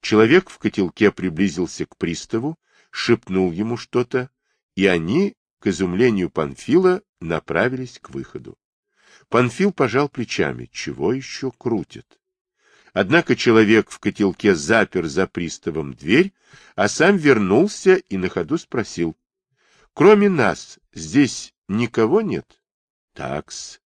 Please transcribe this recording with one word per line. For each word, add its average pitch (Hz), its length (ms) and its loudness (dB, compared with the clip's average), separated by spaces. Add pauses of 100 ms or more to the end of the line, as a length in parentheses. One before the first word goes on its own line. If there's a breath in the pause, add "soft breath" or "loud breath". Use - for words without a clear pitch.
Человек 113 480 4
в - 100 -20
котелке 104 520 0
приблизился 87 720 -4
к - 120 -20
приставу, 117 600 -6 (340)
шепнул 92 600 -2
ему 107 260 -6
что-то, 123 540 -4 (460)
и 95 100 2
они, 95 480 0 (240)
к - 80 -6
изумлению 92 640 0
Панфила, 147 720 0 (180)
направились 95 800 -4
к - 120 -20
выходу. - 460 -14 (720 soft breath)
Панфил 123 440 0
пожал 135 360 0
плечами: 69 640 -6
чего 73 400 -4
ещё 131 380 -8
крутят? 110 560 -8 (840 soft breath)
Однако 127 440 2
человек 110 540 4
в - 80 -20
котелке 98 560 0
запер 87 520 0
за 82 200 -2
приставом 78 680 -8
дверь, 113 380 2 (440 soft breath)
а 101 120 2
сам 190 280 2
вернулся 147 800 2
и - 200 -8
на 92 120 -4
ходу 87 280 -4
спросил: 85 600 -6 (800)
"Кроме 202 340 6
нас 120 500 -2 (160)
здесь 95 580 -2 (140)
никого 117 540 0
нет?" 147 400 -8 (540)
"Такс. - 760 -12